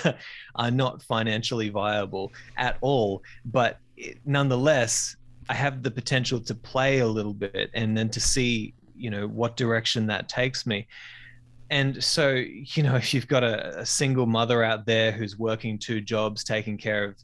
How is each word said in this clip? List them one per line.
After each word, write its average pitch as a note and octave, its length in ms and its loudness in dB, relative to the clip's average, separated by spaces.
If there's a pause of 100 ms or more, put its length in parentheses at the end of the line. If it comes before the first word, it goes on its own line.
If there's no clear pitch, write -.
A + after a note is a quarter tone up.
(220)
<laughs> - 340 -18
are A#2+ 160 0
not B2+ 320 0
financially A2+ 640 -2
viable G2+ 640 -2 (240)
at B2 240 0
all. A2+ 420 2 (220)
But A#2 360 0 (180)
it, B2+ 280 -14
nonetheless, C#3 880 2 (340)
I - 60 -4
have C3 280 -2
the B2+ 80 -2
potential B2+ 480 0
to A2 160 -6
play C3+ 440 2
a A#2+ 80 4
little G#2+ 260 -2
bit G2 400 -4
and A2 240 0
then A2 140 0
to - 100 -4
see, A#2+ 540 2 (200)
you A#2+ 140 -8
know, G2+ 180 -4
what A2+ 300 -2
direction A2+ 500 2
that G#2 220 -2
takes C3 360 -2
me. G#2+ 220 0 (800)
And C#3 340 0
so, D3 280 2
you C3 520 -2
know, C3 120 4
if - 180 0
you've B2 140 0
got C3 160 4
a, A2 360 -2
a A2+ 60 -8
single C3 420 2
mother A#2 360 4
out A2 220 0
there A2 260 4
who's G#2 280 -6
working A2 400 -2
two A2 220 -4
jobs, G#2+ 420 -2
taking G#2+ 340 -2
care G#2 280 -2
of, G2+ 180 -8